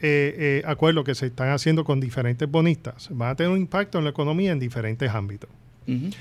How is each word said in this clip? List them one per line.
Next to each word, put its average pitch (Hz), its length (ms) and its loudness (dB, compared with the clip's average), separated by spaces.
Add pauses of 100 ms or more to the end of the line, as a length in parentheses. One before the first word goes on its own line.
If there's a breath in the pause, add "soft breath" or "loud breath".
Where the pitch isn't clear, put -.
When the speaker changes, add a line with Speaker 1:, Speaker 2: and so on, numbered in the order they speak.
Speaker 1:
eh, 147 600 2
eh, - 40 -8
acuerdos 156 400 2
que 135 80 -2
se 127 140 -4
están 131 240 -2
haciendo 160 320 2
con 143 160 0
diferentes 123 500 -2
bonistas, 160 600 0
van 120 180 -2
a 131 60 -2
tener 170 160 2
un 190 80 2
impacto 190 400 -2
en 156 60 2
la 147 40 2
economía 160 420 0
en 147 80 0
diferentes 120 520 -2
ámbitos. 101 380 -6 (380)
Speaker 2:
Ujú. 127 220 -2 (120)